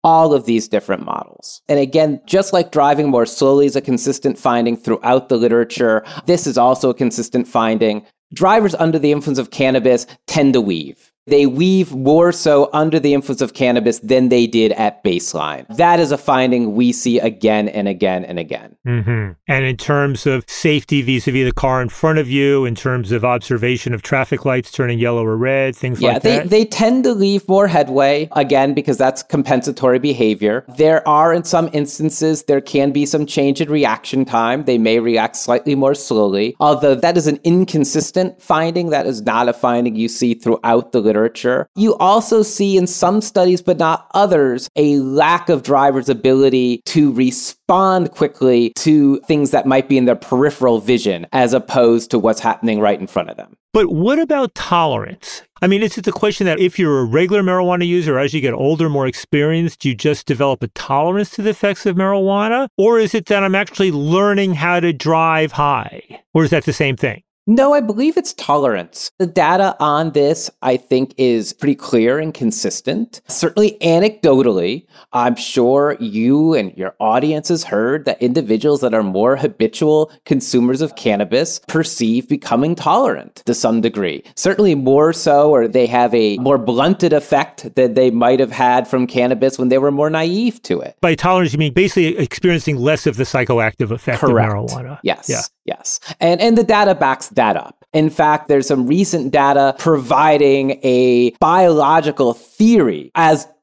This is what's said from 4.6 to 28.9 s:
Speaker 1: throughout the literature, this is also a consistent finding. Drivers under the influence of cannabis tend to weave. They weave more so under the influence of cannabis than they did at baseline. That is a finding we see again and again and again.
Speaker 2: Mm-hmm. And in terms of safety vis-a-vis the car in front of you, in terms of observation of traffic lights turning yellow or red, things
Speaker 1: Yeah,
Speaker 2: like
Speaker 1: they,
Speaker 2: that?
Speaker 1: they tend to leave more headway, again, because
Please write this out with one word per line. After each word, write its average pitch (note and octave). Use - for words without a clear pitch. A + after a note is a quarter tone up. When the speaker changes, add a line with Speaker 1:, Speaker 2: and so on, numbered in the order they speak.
Speaker 1:
throughout B2
the B2+
literature, A2+
this F3
is C3+
also B2+
a A#2+
consistent A#2+
finding. A2
Drivers G3
under D#3+
the D3
influence D3
of A#2+
cannabis B2+
tend C#3
to B2+
weave. E2
They C#3+
weave E3+
more D3+
so D3
under D#3
the C#3+
influence C#3
of B2
cannabis A#2+
than B2+
they A#2+
did A2
at -
baseline. D2+
That E3+
is D#3
a C#3+
finding B2
we B2
see A#2+
again G#2+
and G2+
again F#2
and F2
again. E2
Speaker 2:
Mm-hmm. A2
And C3+
in C3
terms C#3+
of C3
safety D3+
vis-a-vis B2+
the B2
car C3
in A#2+
front D#3+
of C3+
you, C#3
in A#2+
terms A#2+
of A#2
observation B2
of A2
traffic C3+
lights B2+
turning A#2+
yellow A#2
or A2
red, C3
things B2
Speaker 1:
Yeah, A#2+
Speaker 2:
like C3
Speaker 1:
they, A3+
Speaker 2:
that? F3
Speaker 1:
they G#3+
tend A#3+
to B3+
leave G3
more G3
headway, C#3+
again, C#3
because C#3+